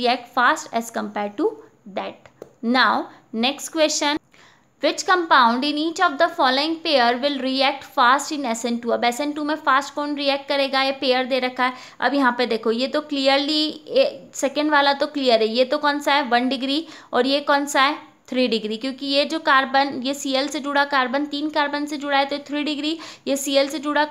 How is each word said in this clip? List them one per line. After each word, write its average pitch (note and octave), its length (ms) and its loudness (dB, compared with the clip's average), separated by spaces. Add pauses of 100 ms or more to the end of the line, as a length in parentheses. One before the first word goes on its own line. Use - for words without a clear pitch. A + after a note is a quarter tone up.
react B3 340 -2
fast C4+ 380 0
as A#3 260 -4
compare G#3 380 -6
to G#4+ 180 0 (400)
that। - 340 -10 (340)
Now A#3+ 460 2 (240)
next B3 360 -2
question, D4+ 480 0 (680)
which D#4+ 220 0
compound C#4+ 580 4
in D4 180 -2
each E4 240 -4
of C#4+ 120 0
the E4+ 100 4 (100)
following C#4+ 420 2
pair B3+ 380 2
will C#4 260 0
react C4+ 500 0
fast C#4 420 4
in C#4+ 100 -6
S A3+ 200 -4
N A#3+ 160 -2
two? A#3 120 -2
अब A3 100 0
एस A#3+ 180 0
एन D4 120 -2
टू D4+ 100 -6
में D4+ 120 -2 (100)
फास्ट C#4 280 2
कौन D4 220 -4
रिएक्ट C#4 320 -2
करेगा, C4+ 340 0
ये C4+ 100 0 (100)
पेयर B3+ 240 2
दे B3+ 140 0
रखा B3+ 260 -2
है। B3+ 80 -2 (260)
अब B3+ 140 0
यहाँ B3+ 240 4
पे B3 80 2
देखो, A3+ 260 -2
ये B3 160 0
तो D4+ 140 -2
क्लियरली C#4+ 640 0
ए, - 680 -6
सेकेंड D4 380 -2
वाला C#4+ 220 4
तो C#4 140 -2
क्लियर B3 340 2
है। A3 60 2
ये A#3+ 180 2
तो C#4+ 120 -2
कौन D4 220 0
सा D4 140 0
है, C#4+ 160 2
वन A#3+ 200 2
डिग्री, C4+ 360 -2 (280)
और B3 140 2
ये C#4 120 2
कौन C#4+ 260 0
सा C#4+ 160 2
है, C#4+ 160 2 (320)
थ्री B3+ 180 2
डिग्री, G#3+ 300 -2
क्योंकि C4 280 -8
ये C#4 200 2
जो D#4 140 -4
कार्बन, C4+ 640 2
ये C4+ 100 -2
सीएल C4+ 340 -2
से D4 120 -6
जुड़ा C#4+ 260 0
कार्बन, C#4 400 0
तीन D4 240 -6
कार्बन D4 360 -2
से D4+ 120 -8
जुड़ा C#4 200 -2
है C#4 80 2
तो C#4+ 120 -6 (100)
थ्री D4 160 -4
डिग्री, D4+ 340 -4 (300)
ये C4+ 100 0
सीएल C#4 320 2
से D4+ 100 -6
जुड़ा D4 320 0